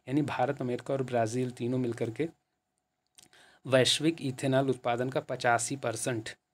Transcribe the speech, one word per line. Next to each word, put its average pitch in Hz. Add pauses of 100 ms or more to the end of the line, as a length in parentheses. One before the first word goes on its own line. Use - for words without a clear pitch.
यानी 143
भारत, 131
अमेरिका 123
और 135
ब्राज़ील 120
तीनों 123
मिलकर 117
के 160 (1400)
वैश्विक 139
इथेनॉल 135
उत्पादन 123
का 143
पचासी 120
परसेंट 113 (240)